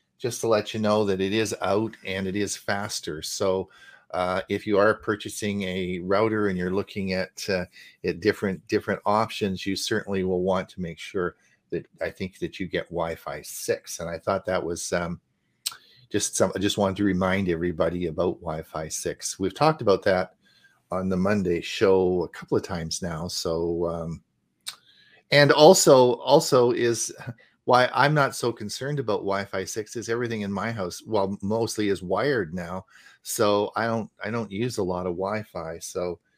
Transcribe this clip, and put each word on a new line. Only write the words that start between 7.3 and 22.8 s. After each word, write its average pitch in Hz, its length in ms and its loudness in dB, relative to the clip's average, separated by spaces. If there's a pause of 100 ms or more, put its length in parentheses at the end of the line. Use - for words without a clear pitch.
uh, 90 160 0 (400)
at 85 140 -2
different, 95 480 -2
different 104 380 -2
options, 104 600 0
you 98 100 -2
certainly 98 480 -4
will 92 180 0
want 92 280 -2
to - 120 -14
make 82 160 -8
sure 90 380 -6 (360)
that, 82 140 -6 (160)
I 85 80 -4
think, 92 300 -10
that 85 200 -8
you 92 80 -6
get 85 220 -4
Wi-Fi 82 520 -6
six. - 580 -6
And 82 100 -8
I 82 80 -6
thought 98 280 -2
that 92 180 0
was, 85 300 -6
um, 87 260 -2 (880)
just - 260 -2
some, 95 200 2
I 98 40 -4
just 98 180 0
wanted 98 200 2
to 101 60 0
remind 95 460 2
everybody 87 560 0
about 85 340 -2
Wi-Fi 80 480 -8
six. - 520 -8
We've 95 140 -2
talked 156 280 2
about 98 220 4
that 92 320 0 (540)
on 92 200 -2
the 92 80 0
Monday 92 440 0
show 92 600 2
a 78 60 -6
couple - 260 -6
of 104 80 0
times 82 380 -8